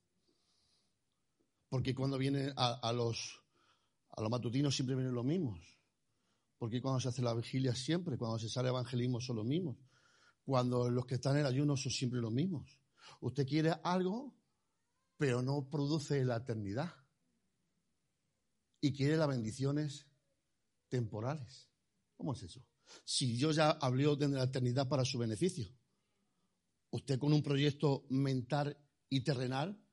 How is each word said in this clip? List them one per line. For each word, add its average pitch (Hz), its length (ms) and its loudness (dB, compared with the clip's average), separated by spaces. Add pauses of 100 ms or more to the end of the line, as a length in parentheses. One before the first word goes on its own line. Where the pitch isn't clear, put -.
(1700)
Porque 127 260 -2
cuando 135 220 -2
viene 135 400 0
a, 123 180 4
a 117 180 0
los, 117 480 -2 (720)
a - 100 -6
los 110 80 0
matutinos 123 440 0
siempre 135 200 -2
vienen 127 200 0
los 120 120 -2
mismos. 139 320 0 (1000)
Porque 120 240 -4
cuando 131 200 0
se 127 80 -2
hace 123 120 -4
la 120 140 2
vigilia 127 400 0
siempre, 160 420 -2
cuando 113 220 -2
se 110 100 -6
sale 127 200 -2
evangelismo 123 520 0
son 120 160 -4
los 107 80 -2
mismos. 151 320 -2 (680)
Cuando 123 460 2
los 123 160 0
que 131 120 -4
están 135 180 2
en 147 60 4
el 147 60 2
ayuno 143 300 2
son 131 160 -4
siempre 123 280 -2
los 113 120 -2
mismos. 151 460 -2 (420)
Usted 127 260 -2
quiere 156 360 2
algo, 185 520 0 (840)
pero 127 240 2
no 135 260 0
produce 143 560 0
la 123 120 2
eternidad. 113 580 -4 (1900)
Y 139 140 2
quiere 147 240 2
las 156 100 4
bendiciones 135 800 -2 (840)
temporales. 120 800 -4 (480)
¿Cómo 147 160 -4
es - 120 -8
eso? 127 200 -16 (420)
Si 127 260 0
Dios 147 240 2
ya 156 140 6
abrió 143 460 2
de 143 120 2
la 139 140 0
eternidad 127 440 0
para 131 160 2
su - 140 -2
beneficio. 120 500 -2 (1200)
Usted 127 280 -2
con 143 140 4
un 151 100 6
proyecto 143 680 2
mental 139 680 0 (320)
y 135 120 0
terrenal 135 600 -2 (120)